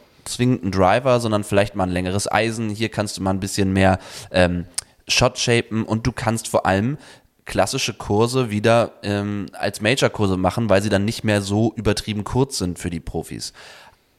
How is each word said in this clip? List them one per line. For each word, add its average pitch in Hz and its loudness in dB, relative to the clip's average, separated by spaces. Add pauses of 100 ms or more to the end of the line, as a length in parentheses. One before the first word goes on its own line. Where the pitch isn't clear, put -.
(240)
zwingend 123 0
einen 95 -2
Driver, 113 4
sondern 110 0
vielleicht 101 0
mal 95 0
ein 90 0
längeres 92 -2
Eisen. 110 0
Hier 104 -4
kannst - -4
du 95 -6
mal 95 0
ein 95 -2
bisschen 95 0
mehr, 95 4 (340)
ähm, 87 2 (420)
Shot - 2
shapen 113 0
und 110 -2
du 131 0
kannst 110 -4
vor - 2
allem 107 2 (460)
klassische 107 -2
Kurse 117 0
wieder, 110 2 (100)
ähm, 101 -4
als - -6
Major-Kurse 107 0
machen, 92 0
weil 101 4
sie 107 -2
dann 101 2
nicht 113 -4
mehr 104 2
so 104 0
übertrieben 104 -2
kurz 127 -2
sind 90 -4
für 87 -8
die 85 -6
Profis. - -10 (640)